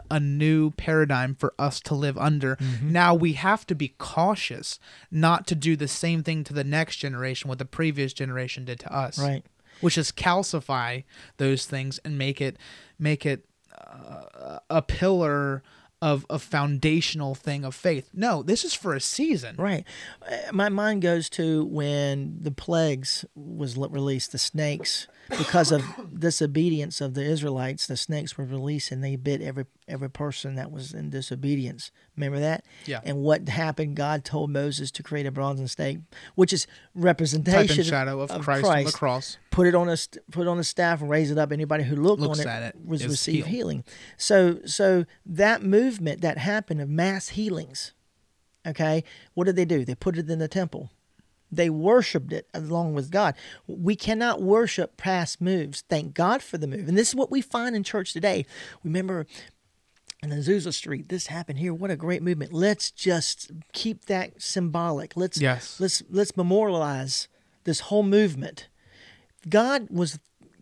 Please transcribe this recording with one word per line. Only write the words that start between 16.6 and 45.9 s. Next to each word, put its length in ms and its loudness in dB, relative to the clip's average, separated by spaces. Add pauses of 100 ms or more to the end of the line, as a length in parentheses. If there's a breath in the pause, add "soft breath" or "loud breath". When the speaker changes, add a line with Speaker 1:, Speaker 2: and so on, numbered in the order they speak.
Speaker 1:
thing 300 -6
of 100 -8
faith. 400 -2
No, 280 0
this 220 0
is 80 -4
for 220 -2
a 60 -4
season. 580 -2
Speaker 2:
Right. 260 -2 (460 loud breath)
Uh, 220 -8
my 160 2
mind 340 0
goes 280 2
to 340 0
when 760 -2
the 120 -4
plagues 720 0 (100)
was 420 -8
l-, 120 -4
released, 420 -2
the 80 -10
snakes, 720 -2 (200 loud breath)
because 440 4
of 100 4 (180)
<coughs> 180 -12
disobedience 840 0
of 140 -4
the 100 -2
Israelites, 640 -2
the 80 -4
snakes 420 -6
were 60 -6
released 480 -4
and 100 -6
they 140 -4
bit 260 -2
every, 240 -6 (220)
every 200 -8
person 460 -8
that 160 -8
was 240 -12
in 160 -8
disobedience. 800 -4 (260 soft breath)
Remember 220 -4
that? 260 -2 (220 loud breath)
Speaker 1:
Yeah. 180 -6
Speaker 2:
And 140 -4
what 300 2
happened? 480 -2
God 280 -2
told 260 -2
Moses 420 -2
to 100 -12
create 240 -4
a 60 -4
bronze 400 -4
snake, 260 -4 (380 loud breath)
which 160 6
is 140 -2 (280 loud breath)
representation 720 4
Speaker 1:
Type 80 4
and 100 4
shadow 340 0
of 100 -4
Speaker 2:
of 120 -6
Speaker 1:
Christ 220 2
on 140 6
the 60 4
Speaker 2:
Christ. 120 0
Speaker 1:
cross. 400 -2 (140)
Speaker 2:
Put 160 6
it 80 6
on 140 6
a 80 2
st-, 340 -8
put 120 -4
it 60 2
on 100 2
a 60 0
staff 380 2
and 80 -2
raise 200 4
it 80 0
up. 140 2
Anybody 320 0
who 120 0
looked 260 4
Speaker 1:
Looks 180 0
Speaker 2:
on 60 -2
it 40 -4
Speaker 1:
at 120 -6
it 140 -8 (100)
Speaker 2:
was 160 -2
Speaker 1:
is 80 -2
Speaker 2:
received 380 0
Speaker 1:
healed. 0 -
Speaker 2:
healing. 360 -4 (320 loud breath)
So, 480 6
so 400 4 (220 soft breath)
that 360 4
movement 600 2